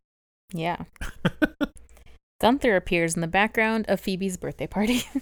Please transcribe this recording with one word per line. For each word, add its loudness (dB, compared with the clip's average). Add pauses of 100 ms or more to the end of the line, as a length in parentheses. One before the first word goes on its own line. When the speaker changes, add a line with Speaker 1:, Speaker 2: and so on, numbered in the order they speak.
(540)
Speaker 1:
Yeah. -4 (400)
Speaker 2:
<laughs> 0 (800)
Speaker 1:
Gunther 4
appears 2
in -4
the -2
background 2
of 2
Phoebe's -4
birthday -6
party. 0 (180)